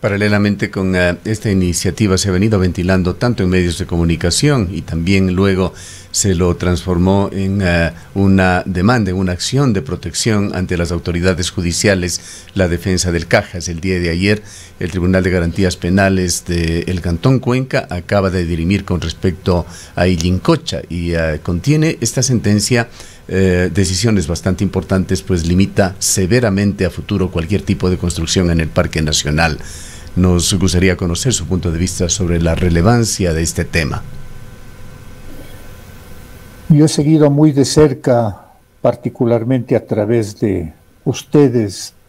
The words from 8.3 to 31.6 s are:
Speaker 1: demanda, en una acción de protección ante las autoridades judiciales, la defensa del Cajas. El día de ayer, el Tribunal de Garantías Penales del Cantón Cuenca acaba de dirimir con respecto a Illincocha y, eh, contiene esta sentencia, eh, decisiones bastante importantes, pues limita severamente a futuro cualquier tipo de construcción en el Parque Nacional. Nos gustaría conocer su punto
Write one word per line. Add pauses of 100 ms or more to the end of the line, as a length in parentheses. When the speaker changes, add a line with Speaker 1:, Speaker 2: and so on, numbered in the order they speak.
Speaker 1:
demanda,
en
una
acción
de
protección
ante
las
autoridades
judiciales,
la
defensa
del
Cajas.
El
día
de
ayer, (380)
el
Tribunal
de
Garantías
Penales
del
Cantón
Cuenca
acaba
de
dirimir
con
respecto (300)
a
Illincocha
y,
eh,
contiene
esta
sentencia, (400)
eh,
decisiones
bastante
importantes,
pues
limita
severamente
a
futuro
cualquier
tipo
de
construcción
en
el
Parque
Nacional. (580)
Nos
gustaría
conocer
su
punto